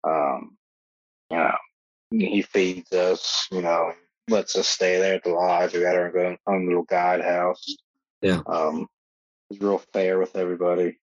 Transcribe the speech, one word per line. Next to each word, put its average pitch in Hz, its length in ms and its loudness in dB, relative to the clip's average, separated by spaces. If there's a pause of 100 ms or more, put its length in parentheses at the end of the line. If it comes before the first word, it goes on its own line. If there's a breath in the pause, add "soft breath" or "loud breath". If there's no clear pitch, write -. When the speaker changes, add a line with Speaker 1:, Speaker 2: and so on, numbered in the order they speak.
Speaker 1:
Um, 73 500 -2 (720)
you 85 80 -4
know, - 180 2 (540)
he 101 320 0
feeds 92 500 -2
us, 90 580 0
you 92 120 -4
know, 82 300 0 (360)
lets 104 280 0
us 95 120 0
stay 92 300 2
there 95 160 2
at 90 100 -4
the 90 60 0
lodge. 87 420 2
We 87 80 -2
got 90 160 2
our 87 220 0
own, 90 280 0
own 95 200 0
little 87 180 2
guide 90 380 2
house. 87 420 -2 (580)
Speaker 2:
Yeah. 92 240 2
Speaker 1:
Um, 80 400 -2 (640)
he's 101 120 -14
real 101 180 2 (140)
fair 95 260 2
with 92 180 -2
everybody. 87 720 0